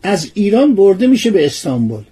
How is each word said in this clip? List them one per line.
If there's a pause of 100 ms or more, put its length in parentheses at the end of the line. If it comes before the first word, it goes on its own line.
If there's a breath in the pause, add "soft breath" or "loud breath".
از
ایران
برده
می‌شه
به
استانبول